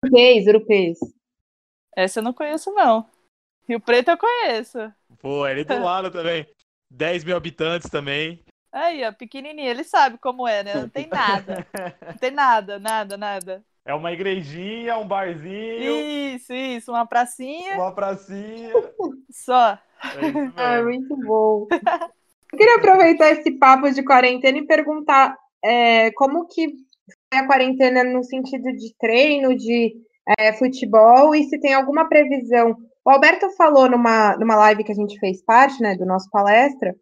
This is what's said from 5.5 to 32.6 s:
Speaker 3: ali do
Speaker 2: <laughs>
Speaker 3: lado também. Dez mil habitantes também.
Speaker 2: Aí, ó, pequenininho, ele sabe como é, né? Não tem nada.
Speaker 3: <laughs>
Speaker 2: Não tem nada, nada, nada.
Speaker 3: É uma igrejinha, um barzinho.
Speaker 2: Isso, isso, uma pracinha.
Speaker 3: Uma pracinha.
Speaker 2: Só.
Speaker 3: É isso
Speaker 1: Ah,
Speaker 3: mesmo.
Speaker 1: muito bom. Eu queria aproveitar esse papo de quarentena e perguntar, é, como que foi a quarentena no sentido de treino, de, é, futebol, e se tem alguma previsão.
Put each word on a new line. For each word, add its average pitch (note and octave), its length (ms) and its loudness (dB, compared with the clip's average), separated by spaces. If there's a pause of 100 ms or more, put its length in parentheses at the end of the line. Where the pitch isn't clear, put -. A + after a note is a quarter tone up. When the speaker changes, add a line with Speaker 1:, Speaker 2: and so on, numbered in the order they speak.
Speaker 3:
ali C#3 120 -6
do B3 140 -6
Speaker 2:
<laughs> - 60 -6
Speaker 3:
lado F#3 260 -4
também. E3 360 -8 (440)
Dez D#3 320 -6
mil F3 140 -6
habitantes E3 540 -8
também. D3+ 520 -8 (300)
Speaker 2:
Aí, D4+ 340 -6
ó, G#3+ 60 -8
pequenininho, C#4 560 -14
ele B3 160 -8
sabe C#4 320 0
como B3+ 320 -8
é, G3+ 160 -4
né? G3+ 100 -12
Não A3+ 140 -8
tem C#4 180 -12
nada. G3 680 -4
Speaker 3:
<laughs> F3+ 360 -14
Speaker 2:
Não - 60 -18
tem B3+ 160 -8
nada, A3+ 480 -2
nada, G#3 400 -8
nada. G3 460 -12 (200)
Speaker 3:
É C#3 80 -10
uma D#3+ 200 -8
igrejinha, F#3+ 840 -8
um G#3+ 100 -10
barzinho. G3 840 -10 (440)
Speaker 2:
Isso, B3 180 -16
isso, B3+ 360 -12
uma A#3 140 -4
pracinha. C4 680 -6
Speaker 3:
Uma F#3+ 180 -6
pracinha. G3+ 800 -12 (560)
Speaker 2:
Só. B3 440 0
Speaker 3:
É - 560 -10
isso C#4 280 -6
Speaker 1:
Ah, B3 200 -2
Speaker 3:
mesmo. A#3 80 -2
Speaker 1:
muito C4 320 -6 (100)
bom. G#3+ 400 0 (840)
Eu C#4+ 60 -14
queria A#4 180 6
aproveitar E4 540 6
esse D#4 220 -2
papo C4+ 380 4
de C4+ 140 -4
quarentena B3+ 540 2
e D4 80 -10
perguntar, D4+ 680 2 (280)
é, A3+ 480 4
como C#4+ 340 -2
que D#4+ 220 -6
foi - 720 -8
a C4 60 -4
quarentena B3+ 580 2
no B3+ 180 -2
sentido C4 540 -8
de A3+ 220 -16
treino, C4 580 2
de, A3+ 400 -2 (420)
é, G#3+ 140 2
futebol, A#3+ 840 6
e D4+ 100 2
se D4 140 -6
tem C#4+ 140 0
alguma C#4+ 360 0
previsão. A#3+ 680 2 (280)